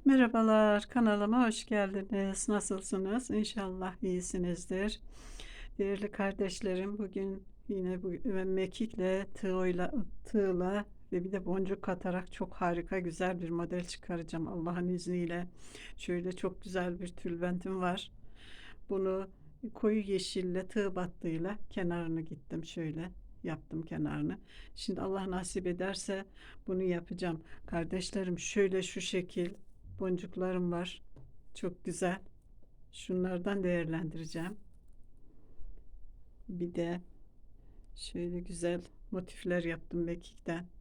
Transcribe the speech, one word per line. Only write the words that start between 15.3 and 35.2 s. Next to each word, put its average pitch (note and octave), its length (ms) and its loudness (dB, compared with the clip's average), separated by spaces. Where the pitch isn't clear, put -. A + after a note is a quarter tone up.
Şöyle F3+ 360 -2
çok F#3 300 -2
güzel F3+ 380 -2
bir F3+ 80 -4
tülbentim F3+ 720 0
var. F3+ 320 0
Bunu F#3+ 400 2
koyu G#3+ 260 4
yeşille, F#3 680 0
tığ G3 300 0
battıyla F3+ 640 -2
kenarını E3+ 500 0
gittim, D#3+ 440 -6
şöyle D#3+ 460 -4
yaptım D#3+ 380 -4
kenarını. D3+ 560 0
Şimdi - 260 -2
Allah F#3+ 300 0
nasip F#3 360 -2
ederse F#3+ 580 0
bunu F#3 160 2
yapacağım. F3 600 0
Kardeşlerim, F3+ 720 0
şöyle F#3+ 440 4
şu F#3 180 -4
şekil F3+ 540 0
boncuklarım F3+ 720 0
var. F3 300 -2
Çok - 300 -4
güzel. F3+ 340 0
Şunlardan F#3 720 0
değerlendireceğim. E3 920 0